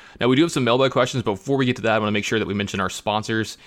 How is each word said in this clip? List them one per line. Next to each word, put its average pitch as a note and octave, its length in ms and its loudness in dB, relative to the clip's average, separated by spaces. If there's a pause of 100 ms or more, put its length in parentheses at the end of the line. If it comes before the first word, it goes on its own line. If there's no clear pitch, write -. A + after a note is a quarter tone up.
(200)
Now, A#2 80 0
we B2+ 80 4
do C#3 60 6
have E3+ 100 2
some C3+ 120 0
mailbag B2+ 260 4
questions, B2+ 320 0
but G#2+ 120 -2
before C3+ 240 -2
we C3 100 2
get B2 80 2
to G#2+ 80 -10
that, A2 100 2
I A2 60 2
wanna G#2 120 0
make G#2 140 -2
sure A2+ 140 0
that F#2 80 -2
we G2 80 -2
mention G2+ 240 -4
our F#2+ 100 -2
sponsors G#2+ 760 -4